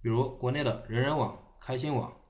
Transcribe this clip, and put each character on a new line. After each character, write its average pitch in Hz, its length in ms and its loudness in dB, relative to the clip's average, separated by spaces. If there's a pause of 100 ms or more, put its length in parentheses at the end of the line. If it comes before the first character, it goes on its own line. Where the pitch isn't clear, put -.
比 117 80 -2
如 123 260 2
国 123 160 -2
内 143 140 0
的 - 240 0
人 117 120 2
人 147 160 4
网、 110 160 0 (280)
开 131 160 -4
心 143 180 0
网 101 180 -2 (160)